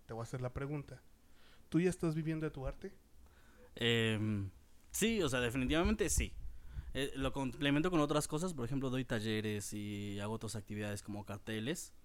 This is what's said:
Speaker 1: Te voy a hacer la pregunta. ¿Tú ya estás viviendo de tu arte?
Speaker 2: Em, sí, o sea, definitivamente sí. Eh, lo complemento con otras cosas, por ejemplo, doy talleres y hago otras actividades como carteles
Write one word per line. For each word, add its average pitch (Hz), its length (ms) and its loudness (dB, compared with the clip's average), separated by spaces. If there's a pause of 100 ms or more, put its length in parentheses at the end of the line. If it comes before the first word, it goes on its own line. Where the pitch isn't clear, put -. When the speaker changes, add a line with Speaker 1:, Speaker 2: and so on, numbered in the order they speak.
Speaker 1:
Te - 60 -8
voy 113 80 -4
a - 20 -2
hacer 127 180 -6
la 123 120 -2
pregunta. 143 480 -6 (680)
¿Tú 160 100 6
ya 180 100 6
estás 170 260 0
viviendo 156 300 -2
de 151 60 -2
tu 131 160 -6
arte? 190 240 -8 (840)
Speaker 2:
Em, 107 760 2 (420)
sí, 220 300 2
o 151 80 4
sea, 127 100 2
definitivamente 127 720 2
sí. - 240 2 (600)
Eh, 135 220 -2
lo 135 180 0
complemento 143 580 2
con 170 80 4
otras 147 280 4
cosas, 170 260 0
por 127 120 -2
ejemplo, 131 240 0
doy 127 140 0
talleres 107 720 0
y 104 460 -4
hago 104 140 -2
otras 110 220 -6
actividades 104 480 -4
como 104 220 -8
carteles 110 680 -4 (120)